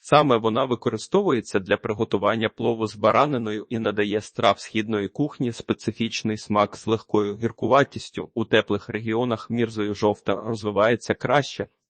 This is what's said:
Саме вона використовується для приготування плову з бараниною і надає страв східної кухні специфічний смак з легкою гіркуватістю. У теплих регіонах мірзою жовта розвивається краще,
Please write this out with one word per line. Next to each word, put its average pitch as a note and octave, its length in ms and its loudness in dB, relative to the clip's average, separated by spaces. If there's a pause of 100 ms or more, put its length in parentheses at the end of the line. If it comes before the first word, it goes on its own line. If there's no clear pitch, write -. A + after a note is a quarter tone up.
Саме C#3+ 320 4
вона A2+ 280 0
використовується B2 960 -2
для G2+ 160 0
приготування A2 720 -2
плову A2+ 380 -2
з G#2 100 -8
бараниною A2 760 2
і A#2 80 -4
надає G#2 420 0
страв G#2 400 0
східної G#2+ 480 -2
кухні C#3+ 440 -4
специфічний A2 840 -4
смак G#2 400 0
з - 100 -12
легкою G#2 500 0
гіркуватістю. A2 960 0
У A2+ 100 -2
теплих G#2 440 0
регіонах A2+ 600 -4
мірзою A2 440 -2
жовта G#2 400 0
розвивається G#2+ 800 0
краще, C3 520 -2 (240)